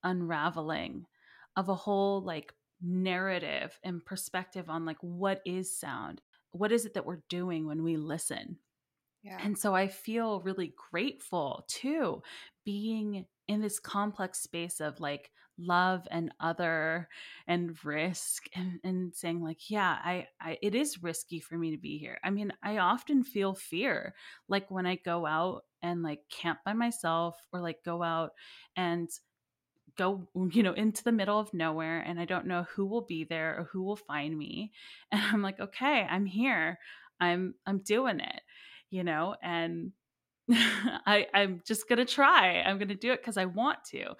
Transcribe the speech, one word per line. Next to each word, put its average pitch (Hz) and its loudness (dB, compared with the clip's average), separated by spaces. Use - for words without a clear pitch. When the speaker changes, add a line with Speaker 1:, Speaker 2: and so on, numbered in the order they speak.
Speaker 1:
unraveling 165 -2
of 190 0
a 190 2
whole, 196 2
like, 165 -8
narrative 185 0
and 175 -6
perspective 180 -6
on, 165 -2
like, 160 -6
what 190 -2
is 185 -4
sound? 113 -8
What 208 0
is 226 4
it 202 -10
that - -4
we're 165 -8
doing 175 -2
when 156 -2
we 165 2
listen? 160 -4
Speaker 2:
Yeah. 185 -12
Speaker 1:
And 208 0
so 202 2
I 190 4
feel 220 -2
really 190 -4
grateful, 175 -2
too, 277 -2
being 208 -4
in 208 0
this 208 -2
complex 202 -2
space 170 -6
of, 147 -4
like, 143 0
love 180 4
and 165 -2
other 165 0
and 170 0
risk 156 -2
and, 180 -4
and 185 -2
saying, 170 -4
like, 160 -6
"Yeah, 196 2
I, 180 -2
I, 165 -6
it 202 0
is 277 0
risky 165 -6
for 165 -8
me 165 0
to 156 -4
be 151 -8
here." 135 -10
I 180 -2
mean, 202 -2
I 208 -2
often 247 4
feel 196 0
fear, 190 -4
like, 196 0
when 185 0
I 180 2
go 170 -2
out 160 0
and, 175 -2
like, 151 -6
camp 165 -2
by 202 -2
myself 170 0
or, 180 -4
like, 165 -4
go 175 -2
out 165 0
and 170 0
go, 190 0
you 214 6
know, 180 4
into 214 2
the 240 4
middle 208 4
of 208 -4
nowhere 160 0
and 170 -4
I 175 -2
don't 180 -2
know 175 0
who 196 -2
will 220 0
be 160 -4
there 160 -2
or 165 -4
who 185 -4
will 202 -2
find 151 -4
me. 196 -6
<laughs> - -10
And 208 2
I'm 214 4
like, 196 -4
"Okay, 247 2
I'm 185 0
here. 185 2
I'm, 180 2
I'm 196 0
doing 208 2
it," - -8
you 185 -4
know, 170 0
and 170 -4
<laughs> - -2
I, 214 4
I'm 190 4
just 220 -4
gonna 240 6
try. 247 8
I'm 196 4
gonna 202 -2
do 226 0
it - -2
'cause 220 -4
I 190 2
want 208 0
to. - -8